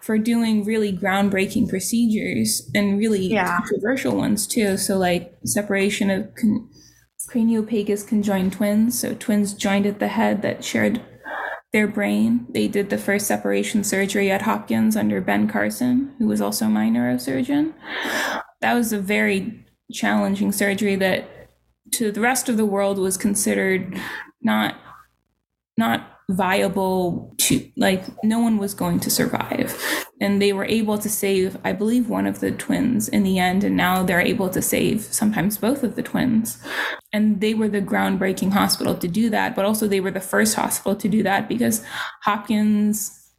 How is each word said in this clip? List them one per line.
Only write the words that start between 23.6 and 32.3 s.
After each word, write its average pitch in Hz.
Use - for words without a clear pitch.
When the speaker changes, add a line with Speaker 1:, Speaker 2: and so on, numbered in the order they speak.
Speaker 1:
not, 214
not 226
viable 185
to, -
like, 190
no 220
one 226
was 202
going 175
to -
survive. -
And 202
they 202
were 196
able 214
to 208
save, 196
I 190
believe, 220
one 196
of 196